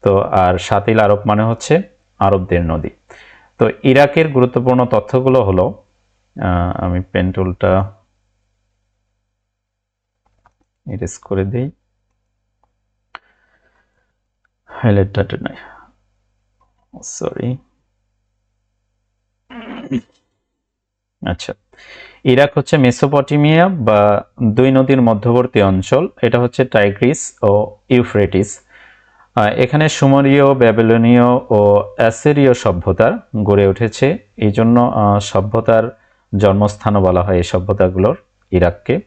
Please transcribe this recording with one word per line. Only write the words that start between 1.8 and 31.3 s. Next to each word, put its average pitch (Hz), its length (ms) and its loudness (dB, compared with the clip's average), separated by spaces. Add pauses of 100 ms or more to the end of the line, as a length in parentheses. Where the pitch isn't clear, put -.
আরবদের 92 440 0
নদী। 80 260 -4 (720)
তো 110 120 2 (120)
ইরাকের 143 460 2
গুরুত্বপূর্ণ 127 560 0
তথ্যগুলো 127 600 0
হলো, 95 380 -2 (580)
আহ, 90 440 -4
আমি 90 180 -4 (100)
পেন 92 200 -2
টুলটা 95 600 -2 (3000)
ইরেজ - 260 -10
করে 95 260 -6
দেই, 123 260 -6 (3000)
হাইলাইটটা 101 580 -2 (180)
নয়, - 140 -12 (1500)
সরি। - 520 -10 (3750)
আচ্ছা, - 280 -10 (680)
ইরাক 135 340 2
হচ্ছে 151 180 -2
মেসোপটেমিয়া 147 920 2
বা 104 560 0 (180)
দুই 120 300 2
নদীর 131 300 2
মধ্যবর্তী 117 600 0
অঞ্চল। 98 460 0 (140)
এটা 120 180 0
হচ্ছে 123 240 -2
টাইগ্রিস 110 760 -2
ও 104 340 0 (120)
ইউফ্রেটিস। 104 720 0 (720)
আহ, 107 120 0
এখানে 131 420 0
সুমেরীয়, 139 680 2
ব্যাবিলনীয় 117 720 4 (240)